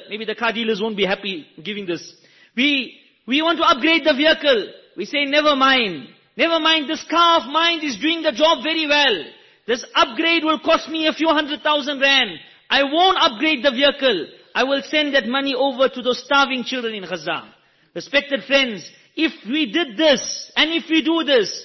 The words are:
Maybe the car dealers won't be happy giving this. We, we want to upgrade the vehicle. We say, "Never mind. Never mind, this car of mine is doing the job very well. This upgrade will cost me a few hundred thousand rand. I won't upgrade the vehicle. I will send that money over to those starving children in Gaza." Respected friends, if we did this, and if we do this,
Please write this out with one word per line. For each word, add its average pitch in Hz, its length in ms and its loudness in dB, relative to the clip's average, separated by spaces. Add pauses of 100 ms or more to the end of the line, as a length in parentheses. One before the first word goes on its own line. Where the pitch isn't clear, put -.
Maybe 208 160 -10
the 208 100 -6
car 233 160 -2
dealers 220 300 -2
won't 220 160 -4
be 196 80 2
happy 190 400 -4 (160)
giving 202 240 -10
this. 170 160 -6 (540)
We, 269 420 -2 (300)
we 269 140 2
want 330 180 0
to 320 60 2
upgrade 320 400 4
the 311 80 6
vehicle. 277 560 2 (260)
We 180 100 -8
say, 285 200 -2
"Never 294 300 2
mind. 247 520 0 (300)
Never 330 220 2
mind, 311 280 0
this 311 160 -6
car 339 380 4
of 220 60 -12
mine 320 360 0
is 269 140 -4
doing 320 260 -2
the 311 80 2
job 294 320 2
very 320 240 -2
well. 277 380 2 (420)
This 240 160 -2 (100)
upgrade 320 520 2
will 311 140 2
cost 320 280 0
me 311 200 -4
a 311 60 2
few 311 140 0
hundred 302 340 0
thousand 294 380 -2
rand. 254 400 2 (300)
I 269 140 2
won't 339 360 2
upgrade 277 440 0
the 277 80 4
vehicle. 254 560 0 (280)
I 226 80 2
will 277 200 0
send 294 320 -2
that 233 120 0
money 277 260 -2
over 262 360 0
to 254 120 -8
those 240 220 -4
starving 262 400 0
children 233 320 -6
in 196 80 -10
Gaza." 160 400 -6 (500)
Respected 277 520 -2
friends, 254 440 -2 (260)
if 302 180 -2 (120)
we 254 260 -2
did 262 260 -2
this, - 580 0
and 302 160 0
if 330 180 -4
we 320 120 4
do 320 220 0
this, 247 260 2 (160)